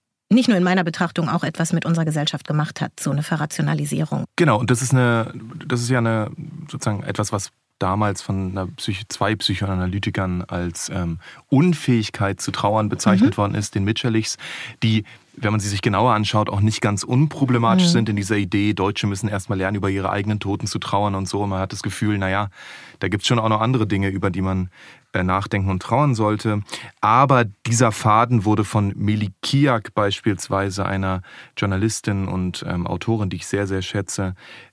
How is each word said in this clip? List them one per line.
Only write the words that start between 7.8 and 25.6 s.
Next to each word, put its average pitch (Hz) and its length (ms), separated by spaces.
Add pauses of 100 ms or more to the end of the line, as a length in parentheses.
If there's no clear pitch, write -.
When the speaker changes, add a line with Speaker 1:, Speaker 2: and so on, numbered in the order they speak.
Speaker 2:
damals 101 400
von 95 300
einer 95 160
Psych-, 98 420
zwei 104 260
Psychoanalytikern 95 1080
als, 87 480
ähm, 87 280 (300)
Unfähigkeit 123 920
zu - 120
trauern 107 380
bezeichnet 104 420
Speaker 1:
Mhm. - 60
Speaker 2:
worden 101 160
ist, 101 200
den 98 100
Mitscherlichs, 110 520 (480)
die, 110 180 (300)
wenn - 180
man 107 100
sie 101 80
sich 101 120
genauer 113 320
anschaut, 107 380
auch 101 100
nicht 107 220
ganz 101 220
unproblematisch 131 840
Speaker 1:
Mhm. 170 60
Speaker 2:
sind 113 180
in 104 60
dieser 101 200
Idee, 104 380
Deutsche 101 320
müssen 101 240
erst 98 180
mal 101 80
lernen, 95 220
über 98 100
ihre 95 220
eigenen 101 300
Toten 101 260
zu - 120
trauern 101 360
und 95 120
so. 101 160
Und 101 60
man 98 100
hat 95 140
das 98 100
Gefühl, 104 360
na 95 100
ja, 98 220 (480)
da 98 100
gibt's 101 180
schon 127 120
auch 110 100
noch 107 140
andere 113 240
Dinge, 98 240
über 95 200
die 92 120
man, 95 260 (460)
äh, 95 80
nachdenken 98 480